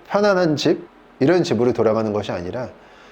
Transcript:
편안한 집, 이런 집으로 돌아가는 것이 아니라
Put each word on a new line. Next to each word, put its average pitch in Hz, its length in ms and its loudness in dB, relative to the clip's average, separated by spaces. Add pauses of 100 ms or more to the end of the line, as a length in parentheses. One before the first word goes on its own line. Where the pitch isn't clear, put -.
편안한 185 480 2
집, - 320 -2 (320)
이런 165 220 4
집으로 120 320 0
돌아가는 110 400 0
것이 104 180 -6
아니라 92 360 -8 (440)